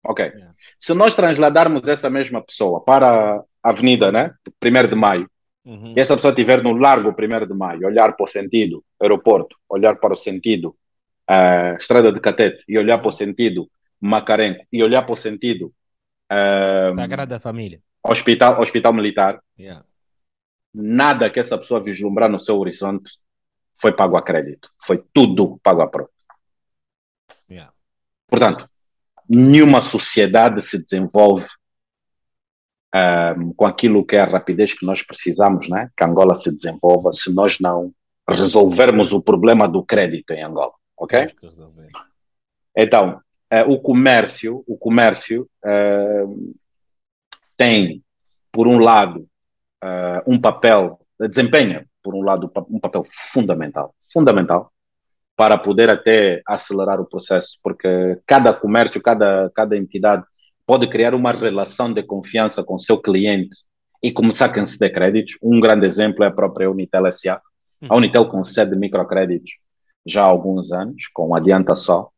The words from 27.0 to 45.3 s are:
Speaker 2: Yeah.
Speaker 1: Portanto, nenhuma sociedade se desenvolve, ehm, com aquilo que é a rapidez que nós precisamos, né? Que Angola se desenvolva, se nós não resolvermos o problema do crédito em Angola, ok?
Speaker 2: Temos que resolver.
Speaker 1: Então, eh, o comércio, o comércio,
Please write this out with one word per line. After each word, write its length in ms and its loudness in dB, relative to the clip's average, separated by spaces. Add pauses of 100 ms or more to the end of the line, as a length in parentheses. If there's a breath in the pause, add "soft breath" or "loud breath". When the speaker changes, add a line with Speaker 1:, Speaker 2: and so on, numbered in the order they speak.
Speaker 2:
Yeah. 220 -20 (560)
Speaker 1:
Portanto, 400 0 (580)
nenhuma 540 6
sociedade 800 0
se 220 -10
desenvolve, 640 2 (1500)
ehm, 600 -2
com 100 2
aquilo 380 0
que 120 -2
é 40 6
a 60 4
rapidez 480 -2
que 120 -10
nós 160 -6
precisamos, 640 -2
né? 280 -8
Que 80 0
Angola 300 4
se 200 -6
desenvolva, 580 0
se 220 -6
nós 240 0
não 340 -4 (360)
resolvermos 840 2
o 100 -2
problema 440 4
do 180 -2
crédito 480 -2
em 100 -10
Angola, 300 -8 (240)
ok? 220 -2
Speaker 2:
Temos 220 -6
que 60 -20
resolver. 420 -20 (880)
Speaker 1:
Então, 440 2 (300)
eh, 140 2
o 160 0
comércio, 840 0
o 100 -10
comércio, 720 0 (160)